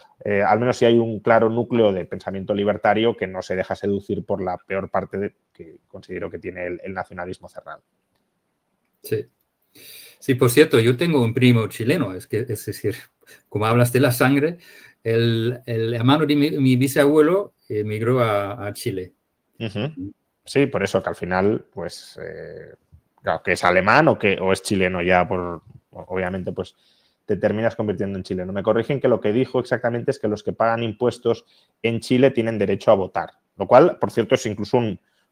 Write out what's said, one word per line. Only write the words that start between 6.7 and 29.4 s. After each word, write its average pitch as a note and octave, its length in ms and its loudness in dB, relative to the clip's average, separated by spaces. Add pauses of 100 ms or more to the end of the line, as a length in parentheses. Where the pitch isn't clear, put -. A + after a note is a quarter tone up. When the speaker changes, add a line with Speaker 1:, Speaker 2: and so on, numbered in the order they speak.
Speaker 1:
el G2 100 -12
nacionalismo F2+ 560 -12
cerrado. D2+ 320 -20 (1200)
Speaker 2:
Sí. - 220 -6 (920)
Sí, C3 160 0
por B2 160 2
cierto, C#3 280 6
yo A#2+ 180 2
tengo E3 260 2
un A2+ 100 0
primo A#2+ 340 4
chileno, A2+ 460 -2
es F#2 140 -12
que, A2 200 -4
es A2 180 -8
decir, G#2 300 -6 (540)
como G#2+ 160 -2
hablas A#2+ 260 2
de B2 80 2
la C3 120 4
sangre, C#3+ 480 2 (440)
el, A2+ 600 0
el A2+ 280 -4
hermano C3+ 320 2
de D3 100 2
mi, D3 160 2
mi C3 240 2
bisabuelo D3+ 800 2 (140)
emigró G#2+ 520 -2
a, G2+ 480 -2
a G2+ 60 -10
Chile. F#2+ 400 -8 (460)
Speaker 1:
Ujú. A2 540 -8 (320)
Sí, C#3 220 2
por G2 160 -4
eso F#2+ 180 0
que F2 80 -6
al E2 60 -6
final, F#2 580 -2
pues, - 480 -14
eh, D#2+ 540 -16 (480)
claro, E2+ 180 -2
que F#2+ 120 -2
es - 100 -4
alemán G2+ 460 4
o A2 100 2
que, G2 200 0
o F#2+ 120 0
es F#2+ 100 0
chileno F#2 400 -2
ya, F2+ 260 4
por, F2 360 -6 (280)
obviamente, F#2 600 -6
pues, - 240 -10 (500)
te G#2 120 -2
terminas G#2+ 380 -2
convirtiendo G2 420 -4
en F#2 60 -10
chileno. F#2 300 -8
Me G2 100 -6
corrigen A2+ 360 0
que C3 80 -2
lo A2+ 140 2
que G#2+ 100 0
dijo B2+ 280 0